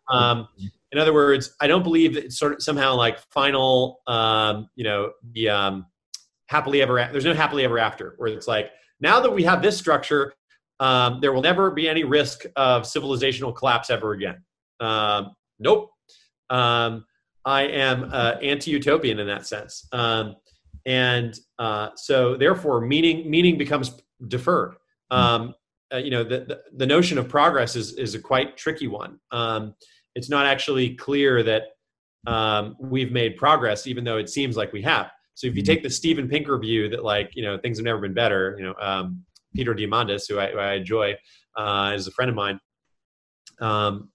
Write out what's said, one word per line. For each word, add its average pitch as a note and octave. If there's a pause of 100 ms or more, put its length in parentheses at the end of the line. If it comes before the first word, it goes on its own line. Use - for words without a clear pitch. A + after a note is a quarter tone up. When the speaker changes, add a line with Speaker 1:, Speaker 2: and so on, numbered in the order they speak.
Speaker 1:
Um, A#2+ (460)
in C#3+
other D#3
words, C#3+
I D3
don't F3
believe E3
that D3
it's B2+
sort D3
of -
somehow, C#3
like, A#2 (140)
final, C3
um, A2
you A#2+
know, G#2 (180)
the, A2+
um, G2 (600)
happily C#3+
ever B2
a-, B2
there's C#3
no E3
happily D3
ever A#2
after G#2+
where A2+
it's E2+
like, A2 (320)
now F#3+
that B3+
we F#3+
have F3
this G3+
structure, C#3+ (440)
um, B2+
there C#3
will C3
never F3
be D#3
any D#3+
risk C3+ (120)
of B2+
civilizational C3+
collapse A#2+
ever G#2+
again. F#2+ (360)
Um, G#2+ (240)
nope. - (600)
Um, A#2+ (400)
I C3+
am, C3+
uh, A#2+ (100)
anti-utopian C#3+
in G2+
that G2+
sense. -
Um, A2+ (480)
and, B2 (240)
uh, G#2+
so B2+
therefore C#3+
meaning, D#3+
meaning E3+
becomes C#3+ (260)
deferred. B2+ (360)
Speaker 2:
Hmm. B2+
Speaker 1:
Um, A#2+ (380)
uh, C3
you C#3
know, A#2+
the, A#2+
the, - (160)
the C3
notion E3
of B2+
progress C#3
is, A2
is A2
a A2
quite -
tricky D#3
one. G#2 (120)
Um, A2 (400)
it's B2+
not C#3+
actually C3+
clear C#3
that, A2 (640)
um, A2
we've C3
made A#2
progress, B2+
even B2
though A2+
it G#2+
seems B2+
like G#2
we G2+
have. C3 (240)
So -
if A#2
you D3
Speaker 2:
Mm-hmm. D3+
Speaker 1:
take E3
the C3
Steven C#3+
Pinker C#3+
view G#2+
that, A2
like, G#2
you B2
know, G2+
things A2+
have A2
never A2+
been G2
better, G2+
you G2
know, F#2
um, F#2+ (300)
Peter A#2+
Diamandis, G#2
who G2+
I, G2
who G#2
I G2
enjoy, G2+ (400)
uh, G2+
is F#2+
a F#2+
friend B2
of A2+
mine, G2 (1000)
um, G#2